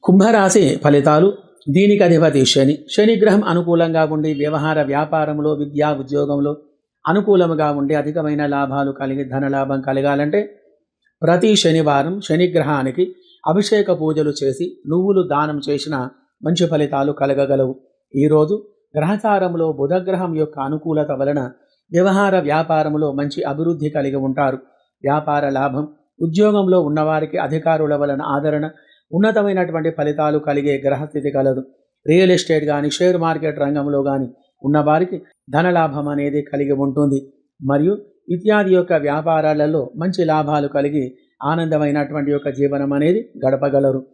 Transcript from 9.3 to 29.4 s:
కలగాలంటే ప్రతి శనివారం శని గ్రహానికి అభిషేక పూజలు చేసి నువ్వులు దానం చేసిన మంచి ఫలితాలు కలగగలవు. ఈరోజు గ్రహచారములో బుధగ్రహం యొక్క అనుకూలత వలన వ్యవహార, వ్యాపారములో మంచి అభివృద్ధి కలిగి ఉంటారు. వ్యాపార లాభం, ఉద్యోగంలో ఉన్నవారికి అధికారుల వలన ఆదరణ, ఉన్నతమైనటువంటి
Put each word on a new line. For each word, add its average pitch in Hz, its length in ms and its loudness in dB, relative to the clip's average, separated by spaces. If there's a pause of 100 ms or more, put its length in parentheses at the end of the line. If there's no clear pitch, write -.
కలగాలంటే 143 600 0 (800)
ప్రతి 180 340 4
శనివారం 160 680 2
శని 175 260 0
గ్రహానికి 147 680 -2 (320)
అభిషేక 202 440 2
పూజలు 156 420 -2 (100)
చేసి 135 220 -2 (220)
నువ్వులు 185 340 0
దానం 147 480 -2
చేసిన 147 260 -4 (480)
మంచి 170 240 0
ఫలితాలు 143 440 -2
కలగగలవు. 135 640 0 (400)
ఈరోజు 151 400 2 (420)
గ్రహచారములో 180 720 0
బుధగ్రహం 180 640 -2
యొక్క 151 240 -4
అనుకూలత 151 520 -2
వలన 139 300 -2 (500)
వ్యవహార, 190 480 2
వ్యాపారములో 156 720 0
మంచి 143 320 -4
అభివృద్ధి 151 460 -2
కలిగి 139 260 -4
ఉంటారు. 135 420 -2 (460)
వ్యాపార 147 460 -2
లాభం, 139 380 -4 (340)
ఉద్యోగంలో 185 600 2
ఉన్నవారికి 156 560 -2
అధికారుల 156 580 0
వలన 143 260 -2
ఆదరణ, 151 440 -2 (460)
ఉన్నతమైనటువంటి 185 760 0